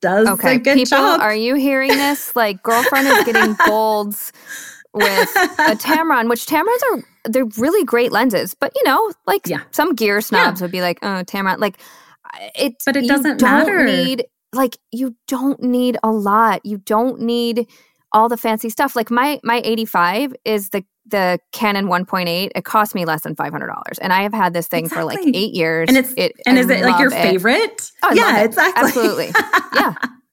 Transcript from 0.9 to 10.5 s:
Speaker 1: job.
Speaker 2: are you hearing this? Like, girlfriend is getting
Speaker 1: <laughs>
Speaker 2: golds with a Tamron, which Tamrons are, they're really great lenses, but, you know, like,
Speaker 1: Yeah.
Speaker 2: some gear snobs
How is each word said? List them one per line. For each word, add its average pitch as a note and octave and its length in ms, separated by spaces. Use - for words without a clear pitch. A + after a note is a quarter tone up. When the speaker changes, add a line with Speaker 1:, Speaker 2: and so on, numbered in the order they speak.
Speaker 1:
job. D#4+ 240
Speaker 2:
are G#3+ 140
you A#3 200
hearing C4+ 340
this? C#4+ 460
Like, G#3 280
girlfriend B3+ 440
is G4 180
getting A3 360
Speaker 1:
<laughs> E4+ 40
Speaker 2:
golds G#3+ 680
with A#4 360
a D#4 160
Tamron, D4+ 540
which A#3 160
Tamrons F#4+ 340
are, B3+ 100
they're B3+ 200
really D#4+ 260
great A#3+ 280
lenses, G#3+ 460
but, C#4 180
you C5+ 100
know, F4+ 260
like, G4 200
Speaker 1:
Yeah. - 140
Speaker 2:
some D#4 240
gear G#3 260
snobs F#3 400